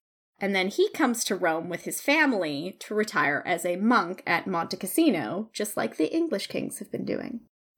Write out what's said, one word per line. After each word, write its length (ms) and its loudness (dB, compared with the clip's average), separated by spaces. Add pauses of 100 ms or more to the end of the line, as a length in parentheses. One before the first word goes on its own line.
(400)
and 160 0
then 100 2
he 240 2
comes 340 0
to 120 0
Rome 320 0
with 160 -6
his 160 -6
family 800 2
to 160 -6
retire 500 0
as 180 0
a 120 0
monk 500 2
at 220 0
Monte 280 -2
Cassino, 760 2
just 240 -4
like 220 -2
the 140 2
English 360 -2
kings 320 -6
have 100 -12
been 140 -6
doing. 380 -4 (360)